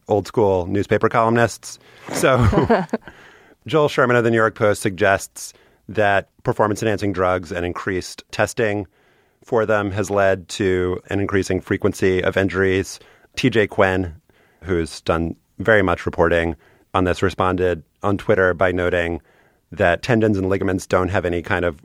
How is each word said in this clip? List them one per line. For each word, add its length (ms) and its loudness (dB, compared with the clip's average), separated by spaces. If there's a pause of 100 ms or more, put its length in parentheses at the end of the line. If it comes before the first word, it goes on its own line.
old 200 0
school 400 0
newspaper 420 0
columnists. 680 0 (340)
So 720 2 (400)
<laughs> 400 -20
Joel 240 2
Sherman 260 2
of 80 4
the 80 2
New 60 2
York 180 2
Post 260 2
suggests 720 0 (340)
that 420 0 (140)
performance 400 0
enhancing 280 -2
drugs 400 -2
and 140 -4
increased 640 -8
testing 540 -2 (580)
for 220 0
them 260 0
has 200 -4
led 380 2
to 600 0
an 100 -2
increasing 400 -2
frequency 640 0
of 140 0
injuries. 640 0 (360)
T 140 0
J 180 2
Quinn, 480 0 (480)
who's 380 -4
done 340 -2 (240)
very 220 4
much 240 -2
reporting 500 0 (380)
on 120 2
this, 160 -2
responded 600 -2 (220)
on 140 -2
Twitter 360 2
by 180 0
noting 500 -2 (500)
that 300 0
tendons 360 2
and 120 -2
ligaments 360 -2
don't 240 0
have 160 -2
any 160 -2
kind 240 -2
of 200 -4